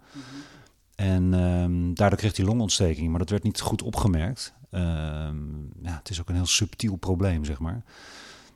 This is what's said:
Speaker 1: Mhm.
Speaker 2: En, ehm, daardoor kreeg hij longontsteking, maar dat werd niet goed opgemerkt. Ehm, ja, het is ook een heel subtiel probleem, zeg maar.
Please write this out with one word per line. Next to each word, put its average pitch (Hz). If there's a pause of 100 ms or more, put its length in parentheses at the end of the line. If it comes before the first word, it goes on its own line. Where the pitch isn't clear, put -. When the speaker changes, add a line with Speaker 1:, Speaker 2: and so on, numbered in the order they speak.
(120)
Speaker 1:
Mhm. - (720)
Speaker 2:
En, 92
ehm, 90
daardoor 98
kreeg 107
hij 95
longontsteking, 92
maar 82
dat 82
werd 101
niet -
goed -
opgemerkt. 95 (180)
Ehm, 78 (460)
ja, 85
het -
is 87
ook 85
een 90
heel 90
subtiel -
probleem, 90
zeg 73
maar. 87 (720)